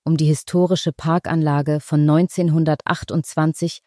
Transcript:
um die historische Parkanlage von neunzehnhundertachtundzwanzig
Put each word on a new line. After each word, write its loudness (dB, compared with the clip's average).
um 0
die 0
historische 0
Parkanlage 0
von 0
neunzehnhundertachtundzwanzig 0